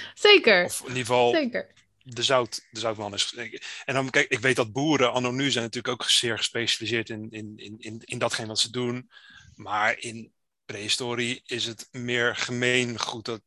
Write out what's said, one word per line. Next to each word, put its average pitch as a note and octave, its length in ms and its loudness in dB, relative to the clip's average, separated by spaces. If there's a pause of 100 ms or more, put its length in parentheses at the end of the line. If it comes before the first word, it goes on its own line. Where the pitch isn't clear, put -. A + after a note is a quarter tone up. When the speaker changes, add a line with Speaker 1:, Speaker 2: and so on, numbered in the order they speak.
(140)
Speaker 1:
Zeker. A#3+ 520 8
Speaker 2:
Of - 160 -4
in - 60 -12
ieder B2+ 180 -4
geval A#2+ 280 4
Speaker 1:
Zeker. - 400 -2 (300)
Speaker 2:
de A#2 200 -10
zout, B2+ 480 2
de A2+ 80 -12
zoutman G#2+ 340 -4
is. - 220 -4 (500)
En C3+ 80 -2
dan, C3 160 0
kijk, C#3+ 200 4
ik B2+ 100 2
weet B2+ 160 4
dat A#2 160 2
boeren C3+ 400 4
anno B2 200 0
nu C3+ 200 0
zijn A#2 120 0
natuurlijk A#2+ 300 -4
ook - 160 -4
zeer A2+ 280 2
gespecialiseerd A2+ 720 -2
in, A2 220 -8
in, G#2+ 260 -12
in, G#2+ 220 -16
in, A2 260 -12
in - 120 -8
datgene A#2+ 300 -4
wat G#2+ 120 -4
ze - 120 0
doen. B2 380 -4 (460)
Maar G#2 440 -2
in A2+ 340 -12 (320)
prehistorie A#2+ 800 -4
is A#2 200 -4
het A2+ 260 -10
meer A#2+ 440 -2
gemeengoed B2 880 -2
dat, A2+ 220 -8